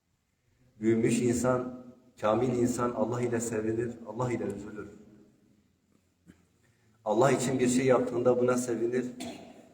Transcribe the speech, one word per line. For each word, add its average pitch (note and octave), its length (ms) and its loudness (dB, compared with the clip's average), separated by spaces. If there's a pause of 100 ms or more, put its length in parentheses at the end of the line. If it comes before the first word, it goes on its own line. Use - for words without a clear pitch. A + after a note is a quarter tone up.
(800)
Büyümüş A2+ 420 2
insan, B2 640 0 (360)
kamil A#2 280 2
insan A#2+ 420 0
Allah A2+ 320 -2
ile A#2 180 -2
sevinir, A2+ 540 -4 (120)
Allah A#2 260 -4
ile G#2 120 -4
üzülür. G2+ 440 -10 (2250)
Allah A2+ 260 4
için B2+ 280 0
bir A#2+ 100 2
şey B2+ 180 2
yaptığında B2 540 4
buna B2+ 160 2
sevinir, A#2+ 500 -2 (680)